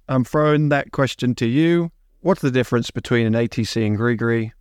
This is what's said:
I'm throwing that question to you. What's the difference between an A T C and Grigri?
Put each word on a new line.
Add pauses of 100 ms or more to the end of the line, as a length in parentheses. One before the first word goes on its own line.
I'm
throwing
that
question
to
you. (300)
What's
the
difference
between
an
A
T
C
and
Grigri?